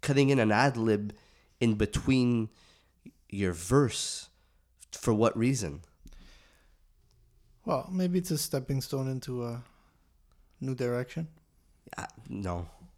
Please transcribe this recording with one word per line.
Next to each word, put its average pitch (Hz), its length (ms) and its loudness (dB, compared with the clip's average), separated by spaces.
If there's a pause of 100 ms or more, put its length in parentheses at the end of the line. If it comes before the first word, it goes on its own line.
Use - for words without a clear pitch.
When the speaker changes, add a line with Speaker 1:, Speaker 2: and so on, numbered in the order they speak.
Speaker 1:
cutting 139 280 4
in 139 80 6
an 110 140 6
ad-lib 110 600 2 (480)
in 113 140 4
between 120 720 2 (800)
your 98 240 0
verse. 107 760 0 (640)
For - 200 -2
what 107 240 2
reason? 110 440 0 (1900)
Speaker 2:
Well, 170 240 -2
maybe 185 300 0
it's 180 100 -6
a 156 80 0
stepping 135 420 -2
stone 135 280 -4
into 127 360 -6
a 120 160 -6 (1000)
new 131 160 -4
direction. 127 500 -4 (720)
Speaker 1:
Uh, - 80 -10 (220)
no. 87 400 -6 (300)